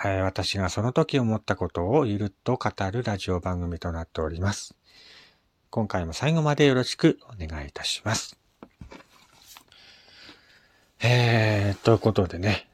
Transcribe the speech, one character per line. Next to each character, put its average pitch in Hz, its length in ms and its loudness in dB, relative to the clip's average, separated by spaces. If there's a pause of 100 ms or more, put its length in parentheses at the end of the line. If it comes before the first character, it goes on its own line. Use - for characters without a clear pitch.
え 98 180 0
ー、 - 20 0
私 95 340 -2
が 92 140 0
そ - 100 -4
の 120 140 -2
時 151 240 2
思 113 180 2
っ - 20 -4
た - 180 -4
こ 87 120 -2
と 87 220 -2
を 147 160 4
ゆ 104 120 -2
る 104 60 -2
っ 98 80 -4 (100)
と 123 140 0
語 98 340 -4
る 120 120 -4
ラ 104 160 -4
ジ - 140 -6
オ 90 80 -2
番 90 200 -4
組 85 180 -6
と 87 140 -6
な 82 120 -8
っ - 40 -14
て - 140 -6
お 78 80 -2
り 82 100 -8
ま 101 140 0
す。 - 200 -14 (960)
今 110 180 -2
回 90 200 -2
も 80 80 -8
最 151 180 0
後 165 80 2
ま 147 140 2
で 147 100 4
よ 135 100 6
ろ 127 100 2
し - 100 -6
く - 300 4
お 117 140 -20
願 78 240 -8
い 73 60 -10
い - 20 -14
た - 140 -14
し - 220 -6
ま 107 80 0
す。 - 240 -8 (2750)
え 110 760 4
ー、 - 60 -18
と 117 80 6
い - 40 8
う - 20 -4
こ 107 160 2
と 98 140 2
で 87 100 -10
ね、 98 360 0